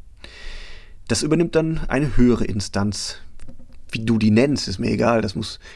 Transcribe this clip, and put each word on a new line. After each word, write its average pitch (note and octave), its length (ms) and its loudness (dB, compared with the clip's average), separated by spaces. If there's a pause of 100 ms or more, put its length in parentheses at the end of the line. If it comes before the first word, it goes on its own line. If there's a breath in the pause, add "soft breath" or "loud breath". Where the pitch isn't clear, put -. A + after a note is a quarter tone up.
(1080 loud breath)
Das A2+ 140 0
übernimmt D#3+ 320 2
dann D#3+ 240 0 (100)
eine C3 280 2
höhere A#2+ 280 6
Instanz, G2+ 760 -4 (760)
wie A2+ 120 -4
du A2+ 140 4
die G#2+ 140 4
nennst, B2+ 360 4
ist F#2+ 100 -6
mir A2 120 -2
egal, A#2 320 2
das G#2+ 140 -4
muss - 240 -8 (160 loud breath)